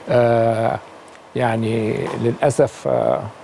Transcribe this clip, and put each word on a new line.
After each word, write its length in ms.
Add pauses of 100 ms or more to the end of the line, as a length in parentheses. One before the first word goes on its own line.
آه، 680 (580)
يعني 580 (280)
للأسف، 680
آه، 340 (220)